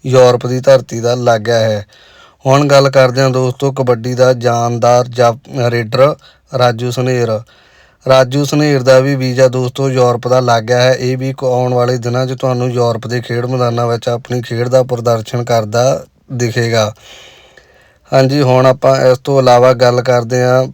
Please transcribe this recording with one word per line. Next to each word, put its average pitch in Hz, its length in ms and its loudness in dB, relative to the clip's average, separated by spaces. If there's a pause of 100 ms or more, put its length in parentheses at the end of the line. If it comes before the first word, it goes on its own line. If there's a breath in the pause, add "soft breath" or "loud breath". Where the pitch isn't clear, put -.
ਯੂਰਪ 123 420 4
ਦੀ 127 120 -4
ਧਰਤੀ 123 400 2
ਦਾ 120 160 -2
ਲੱਗ 117 260 0
ਗਿਆ 117 180 0
ਹੈ। 107 260 -2 (600 soft breath)
ਹੁਣ 139 220 2
ਗੱਲ 139 220 4
ਕਰਦੇ 131 320 2
ਹਾਂ 135 80 2
ਦੋਸਤੋ 127 420 -2
ਕਬੱਡੀ 123 420 -2
ਦਾ 127 200 2
ਜਾਨਦਾਰ 120 720 0
ਜੱਫ-, 120 640 -2
ਰੇਡਰ 120 460 0 (420 soft breath)
ਰਾਜੂ 123 340 -2
ਸਨੇਰ। 120 500 -2 (680 soft breath)
ਰਾਜੂ 131 380 2
ਸਨੇਰ 147 380 0
ਦਾ 131 160 6
ਵੀ 139 160 0
ਵੀਜ਼ਾ 131 320 0
ਦੋਸਤੋ 127 420 -4
ਯੂਰਪ 123 380 0
ਦਾ 127 120 2
ਲੱਗ 117 240 0
ਗਿਆ 123 180 0
ਹੈ। 127 120 2
ਇਹ 127 240 -4
ਵੀ 135 200 -6
ਕ-, 135 60 -10
ਆਉਣ 123 300 -2
ਵਾਲੇ 123 240 0
ਦਿਨਾਂ 120 300 -4
'ਚ 131 60 -6
ਤੁਹਾਨੂੰ 127 380 -4
ਯੂਰਪ 117 360 -2
ਦੇ 120 140 -6
ਖੇਡ 120 240 -6
ਮੈਦਾਨਾਂ 120 420 -2
ਵਿੱਚ 117 220 -4
ਆਪਣੀ 120 320 -6
ਖੇਡ 120 260 -6
ਦਾ 127 160 2
ਪ੍ਰਦਰਸ਼ਨ 117 600 -4
ਕਰਦਾ 117 600 -2 (260)
ਦਿਖੇਗਾ। 117 640 -2 (1200 loud breath)
ਹਾਂਜੀ, 135 280 2
ਹੁਣ 127 240 2
ਆਪਾਂ 131 460 2
ਇਸ 123 60 2
ਤੋਂ 139 220 0
ਇਲਾਵਾ 127 340 4
ਗੱਲ 123 280 2
ਕਰਦੇ 123 420 -2
ਹਾਂ 127 300 2